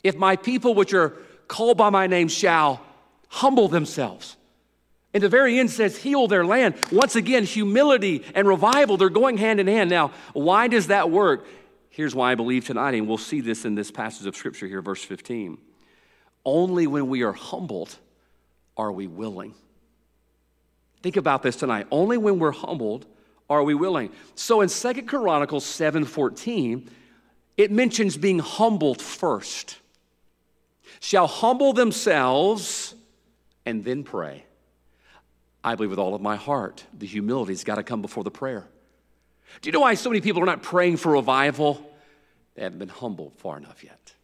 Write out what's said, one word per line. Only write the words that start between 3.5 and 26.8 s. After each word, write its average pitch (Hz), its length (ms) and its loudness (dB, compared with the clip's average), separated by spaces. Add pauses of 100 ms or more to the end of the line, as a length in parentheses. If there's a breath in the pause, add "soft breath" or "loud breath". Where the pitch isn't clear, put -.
themselves." 147 680 -4 (760)
And 202 100 0
the 202 60 2
very 247 300 4
end 240 120 2
says, 214 260 -2
"Heal 269 320 0
their 185 160 2
land." 208 320 2 (160 loud breath)
Once 233 240 4
again, 226 260 2
humility 208 800 2 (120 loud breath)
and 202 120 4
revival, 208 520 4
they're 190 100 4
going 226 300 2
hand 220 200 2
in 190 80 2
hand. 202 240 2
Now, 160 220 2 (220 loud breath)
why 190 340 2
does 214 200 0
that 180 220 2
work? 175 360 2 (420 loud breath)
Here's 147 260 -6
why 127 180 2
I - 20 2
believe 120 320 -2
tonight, 127 280 -2
and 110 140 -2
we'll 110 100 -2
see 147 220 -6
this 113 240 -6
in 107 100 -4
this 101 160 -6
passage 107 360 -12
of 98 100 -8
Scripture - 320 -12
here, 95 140 -10
verse 95 200 -8
fifteen. 98 560 -12 (840 soft breath)
Only 170 420 2
when 139 220 -2
we 131 140 -2
are 104 100 0
humbled 139 640 -10 (800)
are 107 160 -4
we 95 160 -10
willing. 101 460 -12 (1500)
Think 185 140 -4
about 139 260 0
this 123 140 0
tonight. 113 340 -4
Only 202 280 2
when 202 200 2
we're 156 140 0
humbled 120 540 -8 (420 soft breath)
are 147 160 2
we 147 100 2
willing. 147 380 -2 (220 loud breath)
So 220 260 2
in 190 80 4
Second 240 380 -6
Chronicles 151 580 -2
seven 156 400 -2
fourteen, 127 840 -4 (680 soft breath)